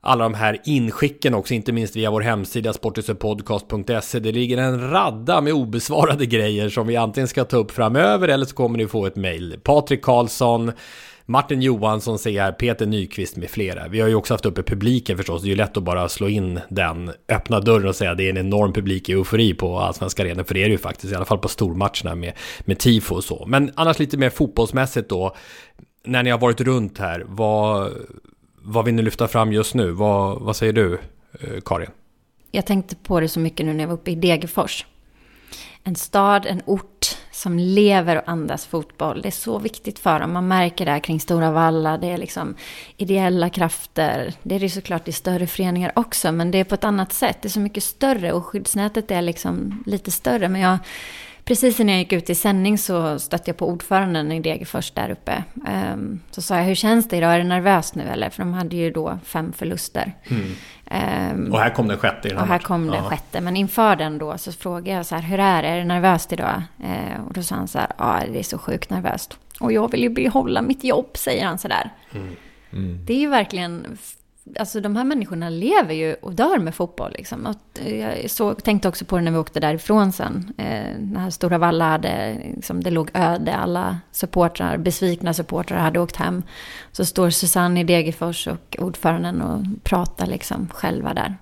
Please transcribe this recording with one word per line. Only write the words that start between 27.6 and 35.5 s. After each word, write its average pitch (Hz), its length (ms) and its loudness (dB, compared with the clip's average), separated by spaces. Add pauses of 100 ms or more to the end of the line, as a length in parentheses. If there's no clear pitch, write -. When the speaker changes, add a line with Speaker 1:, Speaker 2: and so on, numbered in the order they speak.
Speaker 1:
vad 107 240 0
vill 120 80 4
ni 113 80 4
lyfta 110 260 0
fram 110 260 2
just 107 220 2
nu? 101 160 2
Vad, 98 500 2
vad 104 140 -2
säger 110 180 2
du, 101 200 4 (460)
eh, - 260 -10
Karin? 85 240 -2 (600)
Speaker 2:
Jag 196 140 -2
tänkte 190 300 -2
på - 240 0
det 160 80 0
så 165 120 -4
mycket 165 260 -2
nu 156 80 0
när 156 100 -2
jag 151 40 -4
var 170 80 -2
uppe 175 160 -6
i 170 40 -2
Degerfors. 170 720 0 (960)